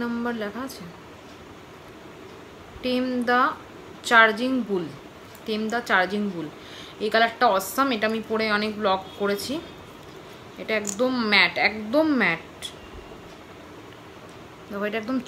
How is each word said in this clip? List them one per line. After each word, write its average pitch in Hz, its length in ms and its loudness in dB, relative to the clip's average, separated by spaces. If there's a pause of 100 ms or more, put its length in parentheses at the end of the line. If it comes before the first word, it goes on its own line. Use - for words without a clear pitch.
নাম্বার 240 320 -2 (100)
লেখা 208 240 -6
আছে, - 160 -12 (2000)
টেম 254 200 2 (260)
দ্য 247 120 6 (680)
চার্জিং 226 420 8 (160)
বুল, 185 180 0 (600)
টেম 214 160 -2 (100)
দ্য 233 80 0 (100)
চার্জিং 196 320 4 (120)
বুল। 160 140 -6 (560)
এই 214 100 0
কালারটা 226 320 4 (120)
অসাম, 262 380 2
এটা 214 160 2
আমি 220 180 0
পরে 220 160 2 (120)
অনেক 214 140 0 (100)
ব্লগ 190 180 4 (200)
করেছি। 202 340 0 (1080)
এটা 185 200 -4
একদম 208 300 0 (200)
ম্যাট, 185 220 8 (160)
একদম 220 360 2 (160)
ম্যাট। 170 260 2 (2250)
দেখো, 202 200 -4
এটা 208 120 -2
একদম 247 160 -2 (100)